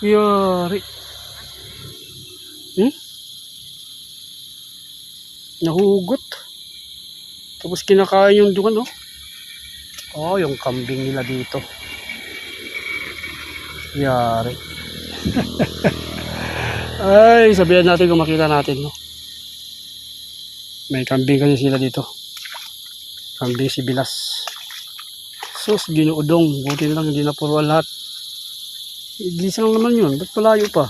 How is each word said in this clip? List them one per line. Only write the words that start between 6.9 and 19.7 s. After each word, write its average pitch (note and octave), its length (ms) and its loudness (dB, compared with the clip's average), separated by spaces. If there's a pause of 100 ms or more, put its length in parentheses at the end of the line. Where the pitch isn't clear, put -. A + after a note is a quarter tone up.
Tapos F3 240 -6
kinakain G3 560 6
yung G3+ 80 4
dugan, G#3 320 0
oh. - 60 -12 (1300)
Oh, E3 200 -2
yung D3 240 0
kambing C3 480 -4
nila C3+ 160 -2
dito. B2+ 360 -4 (2250)
Yari. B2 560 0 (720)
<laughs> - 1800 -4
Ay, A3 520 10
sabihan F3+ 320 8
natin F3 240 6
kung E3+ 80 6
makita D#3 240 2
natin, C#3+ 400 2
no? D3 80 -8 (2000)